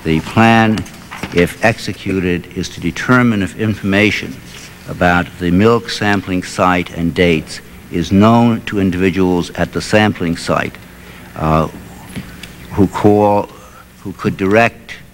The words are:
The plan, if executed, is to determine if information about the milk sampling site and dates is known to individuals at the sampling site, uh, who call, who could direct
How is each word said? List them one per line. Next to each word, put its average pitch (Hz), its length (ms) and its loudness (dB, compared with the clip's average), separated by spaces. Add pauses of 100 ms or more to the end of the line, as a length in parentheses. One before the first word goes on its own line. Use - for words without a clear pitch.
The 80 180 0
plan, 113 580 2 (560)
if 85 280 0
executed, 95 840 -2 (100)
is 90 120 -6
to - 120 -14
determine 117 600 2
if - 160 -6
information 104 800 0 (540)
about 87 380 0 (120)
the 87 120 0
milk 113 380 4
sampling 98 540 -2
site 90 540 0
and 85 160 -2
dates 85 480 0 (300)
is 85 200 -4
known 113 500 4
to - 180 -6
individuals 90 720 0
at 87 200 -4
the 85 80 -4
sampling 92 560 0
site, - 400 -4 (600)
uh, 78 320 0 (1040)
who 95 160 2
call, 104 560 2 (580)
who 98 120 -12
could 95 220 -4
direct 104 600 0 (180)